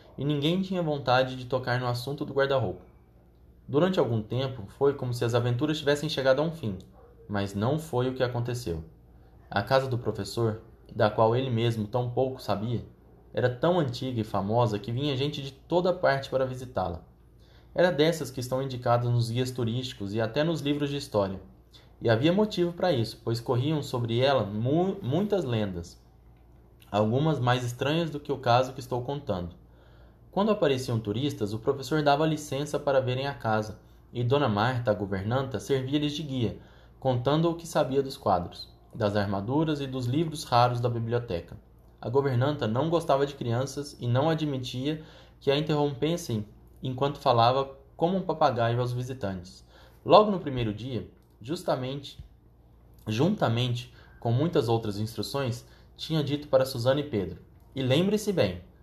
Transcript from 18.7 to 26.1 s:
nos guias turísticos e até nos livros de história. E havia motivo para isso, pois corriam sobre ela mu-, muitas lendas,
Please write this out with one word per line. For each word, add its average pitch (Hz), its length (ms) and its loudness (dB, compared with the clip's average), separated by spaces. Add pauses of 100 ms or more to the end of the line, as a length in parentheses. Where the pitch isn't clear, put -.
nos 117 200 2
guias 127 220 -2
turísticos 113 640 -4
e 113 80 0
até 113 220 0
nos 160 180 -2
livros 143 280 0
de 143 80 -4
história. 98 440 -2 (580)
E 117 100 0
havia 120 220 4
motivo 185 400 2
para 175 220 0
isso, 113 300 -2
pois 117 180 -2
corriam 139 400 0
sobre 117 380 -2
ela 131 260 4
mu-, 143 560 0
muitas 185 420 0
lendas, 104 560 -4 (920)